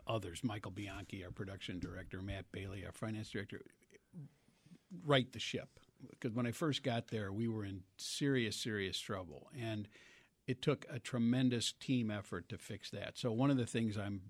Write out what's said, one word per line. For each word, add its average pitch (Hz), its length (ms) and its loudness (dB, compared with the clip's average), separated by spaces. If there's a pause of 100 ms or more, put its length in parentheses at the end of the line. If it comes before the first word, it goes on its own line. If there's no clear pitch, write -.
others, 98 380 -2
Michael 107 260 -2
Bianchi, 95 560 -8
our 90 60 -10
production 98 480 -6
director, 92 420 -6
Matt 98 300 -4
Bailey, 95 340 -6
our 87 60 -8
finance 110 400 -4
director, 95 320 -6 (1400)
right 135 260 8
the - 80 -10
ship. - 400 -4 (400)
'Cause 123 140 0
when 120 120 2
I 120 60 2
first 147 320 2
got 117 240 2
there, 101 260 -2
we 113 140 2
were 110 180 0
in 95 180 -6 (140)
serious, 131 580 2
serious 101 440 0
trouble. 90 580 -6
And 110 300 -2 (580)
it 127 160 -2
took - 280 2
a 139 100 -6
tremendous 123 760 4
team 123 380 2
effort 95 380 -4
to 95 80 -6
fix - 340 -10
that. - 260 -6
So 123 140 2
one 123 200 6
of 139 60 6
the 120 80 4
things 110 320 2
I'm 101 320 -2